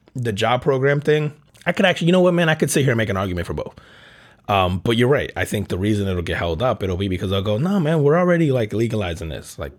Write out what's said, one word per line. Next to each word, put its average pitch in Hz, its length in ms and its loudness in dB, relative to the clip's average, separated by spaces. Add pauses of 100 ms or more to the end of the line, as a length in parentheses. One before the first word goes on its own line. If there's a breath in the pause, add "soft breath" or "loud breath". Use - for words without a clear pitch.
(160)
the 120 160 -4
job 110 300 0
program 139 400 2
thing, 151 320 0 (320)
I 175 80 0
could 196 120 2
actually, 175 220 2
you 175 60 6
know 185 80 6
what, 180 120 4
man, 170 140 2
I 156 80 4
could 151 160 0
sit 147 120 2
here 135 80 2
and 113 60 2
make 110 120 0
an 95 80 -2
argument 92 280 -4
for 85 80 -6
both. - 220 -8 (720 loud breath)
Um, 95 320 2
but 117 180 0
you're 120 100 4
right. 123 300 0
I 90 80 -2
think 101 240 -4
the 101 80 -4
reason 101 320 0
it'll 90 140 -2
get 85 120 -4
held 85 260 -4
up, 120 220 -2
it'll 92 140 -2
be 101 100 -2
because 92 220 -4
they'll 98 140 0
go, 107 140 -2
"No, 185 220 0
man, 156 240 0
we're 143 140 4
already, 170 340 2
like, 117 220 -2
legalizing 98 560 -2
this. - 280 -12
Like, 71 220 -10